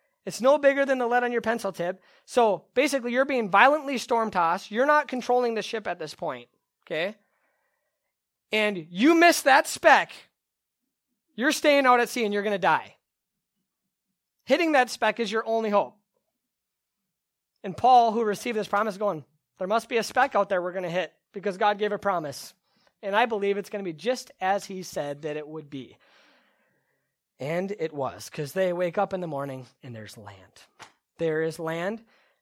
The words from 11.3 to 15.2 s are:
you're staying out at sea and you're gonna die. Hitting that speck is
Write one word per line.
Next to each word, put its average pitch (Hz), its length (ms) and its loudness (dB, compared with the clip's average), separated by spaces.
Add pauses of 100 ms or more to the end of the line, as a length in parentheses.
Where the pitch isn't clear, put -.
you're 262 160 2
staying 277 360 4
out 247 120 6
at 240 100 0
sea 247 140 -4
and 208 100 -2
you're 202 100 -2
gonna 202 160 -2
die. 147 360 0 (1500)
Hitting 320 300 0
that 254 180 4
speck 214 280 -2
is 214 120 -4